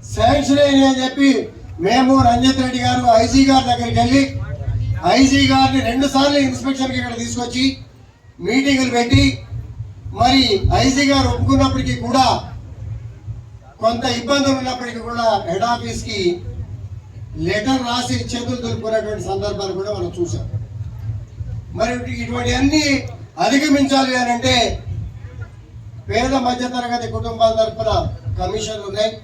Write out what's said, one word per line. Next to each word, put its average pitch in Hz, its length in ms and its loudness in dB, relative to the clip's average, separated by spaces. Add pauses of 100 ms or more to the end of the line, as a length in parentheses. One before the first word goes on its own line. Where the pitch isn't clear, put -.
(140)
శాంక్షన్ 269 440 4
అయ్యింది 277 280 6
అని 254 180 2
చెప్పి 262 440 2 (320)
మేము, 254 420 4
రంజిత్ 254 380 4
రెడ్డి 254 180 -2
గారు 247 280 0
ఐజీ 247 400 6
గారి 262 180 6
దగ్గరికి 240 360 0
వెళ్ళి, 254 220 4 (840)
ఐజీ 269 400 4
గారిని 269 340 4
రెండు 254 260 0
సార్లు 277 320 2
ఇన్స్‌పెక్షన్‌కి 254 600 -2
ఇక్కడ 240 180 -6
తీసుకొచ్చి 240 600 -2 (640)
మీటింగులు 262 500 0
పెట్టి, 262 540 2 (640)
మరి 240 560 2 (120)
ఐజీ 254 320 2
గారు 269 220 4
ఒప్పుకున్నప్పటికీ 262 680 2
కూడా 247 320 2 (1500)
కొంత 233 240 0
ఇబ్బందులు 262 500 2
ఉన్నప్పటికీ 247 440 -6
కూడా 226 500 0
హెడ్ 208 160 -2
ఆఫీస్కి 226 760 -2 (960)
లెటర్ 208 460 0
రాసి 247 320 -4
చేతులు 240 420 -6
దులుపుకున్నటువంటి 214 680 -4
సందర్భాలు 196 480 -4
కూడా 196 200 -6
మనం 175 280 -6
చూసాం. 165 300 -4 (1300)
మరి 247 340 -2 (100)
ఇటువంటి 240 320 -4
అన్ని 277 540 2 (300)
అధిగమించాలి 269 800 2
అని 240 140 0
అంటే 240 540 0 (1200)
పేద 247 260 0
మధ్యతరగతి 247 760 -2
కుటుంబాల 226 400 0
తరఫున 220 380 -2 (540)
కమిషన్లు 214 440 -6
ఉన్నాయి. 214 360 -2